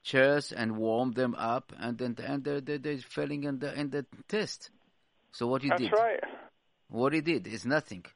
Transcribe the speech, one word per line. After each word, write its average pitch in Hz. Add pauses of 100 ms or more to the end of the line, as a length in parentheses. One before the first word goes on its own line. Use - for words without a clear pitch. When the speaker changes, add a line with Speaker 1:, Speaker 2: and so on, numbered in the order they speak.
Speaker 1:
chairs 139
and 113
warm 113
them 123
up, 117
and 117
then, 120 (100)
and 139
they're, 143
they're, 147
they're 143
failing 143
in 139
the, 143
in 147
the 143 (200)
test. - (640)
So 120
what 131
he 143
Speaker 2:
That's 175
Speaker 1:
did? 196
Speaker 2:
right. 220 (680)
Speaker 1:
What 131
he 160
did 147
is 107
nothing. 120 (120)